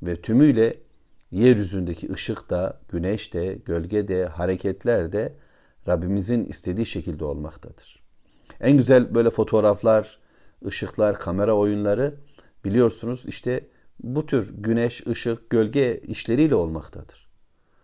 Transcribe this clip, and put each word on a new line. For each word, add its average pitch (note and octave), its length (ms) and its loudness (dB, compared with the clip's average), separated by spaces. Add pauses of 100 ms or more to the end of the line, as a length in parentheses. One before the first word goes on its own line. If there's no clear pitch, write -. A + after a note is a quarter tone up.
Ve F2 140 -6
tümüyle A#2 640 2 (540)
yeryüzündeki G2 800 2
ışık - 380 -6
da, F2+ 300 -4 (100)
güneş F#2 440 -4
de, F2+ 200 -4
gölge G2 540 -4
de, F#2 180 0
hareketler F#2 840 -2
de A2 240 -4 (520)
Rabbimizin F#2+ 580 0
istediği F#2+ 400 -6
şekilde D#2+ 400 -6
olmaktadır. - 800 -12 (560)
En C#3 180 6
güzel A#2+ 380 6
böyle A#2 140 4
fotoğraflar, G#2+ 920 2 (460)
ışıklar, G#2 540 -2
kamera G2 340 0
oyunları G#2 600 0 (500)
biliyorsunuz A#2 640 0
işte - 400 -6 (360)
bu C#3 220 -4
tür A2+ 320 -2
güneş, A#2 500 -2
ışık, A#2 420 -4
gölge A#2+ 480 2
işleriyle C3 580 0
olmaktadır. D#2+ 720 -6 (540)